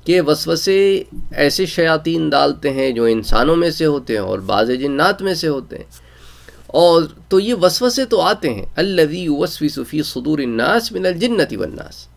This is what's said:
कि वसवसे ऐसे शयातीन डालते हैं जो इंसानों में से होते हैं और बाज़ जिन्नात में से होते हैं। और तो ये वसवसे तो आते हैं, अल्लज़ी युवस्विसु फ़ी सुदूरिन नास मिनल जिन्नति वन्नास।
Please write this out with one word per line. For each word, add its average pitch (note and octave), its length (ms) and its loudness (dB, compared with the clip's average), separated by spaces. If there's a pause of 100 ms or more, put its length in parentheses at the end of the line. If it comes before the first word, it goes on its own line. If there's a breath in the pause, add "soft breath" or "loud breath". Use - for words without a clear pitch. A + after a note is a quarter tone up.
कि F3 160 2
वसवसे F3 840 0 (300)
ऐसे C#3+ 320 0
शयातीन E3 600 0
डालते C#3+ 420 2
हैं C3+ 240 0
जो A#2 140 2
इंसानों A2+ 460 2
में E3+ 160 2
से D#3+ 140 -2
होते C#3 280 -2
हैं G#2+ 100 0
और G2 200 -4
बाज़ G2+ 300 0
जिन्नात C#3+ 480 0
में F#3+ 140 -2
से E3 140 -4
होते C3+ 260 -6
हैं। - 120 -16 (880 loud breath)
और E3 320 6 (240)
तो F#3+ 100 4
ये A3 180 0
वसवसे A#3+ 460 2
तो A#3 140 0
आते F3+ 300 0
हैं, G2+ 260 -6
अल्लज़ी E3+ 460 0
युवस्विसु D3+ 640 -4
फ़ी D3+ 200 -4
सुदूरिन C3 500 -4
नास G3+ 380 0
मिनल F#3 220 -2
जिन्नति G3+ 420 0
वन्नास। - 600 -10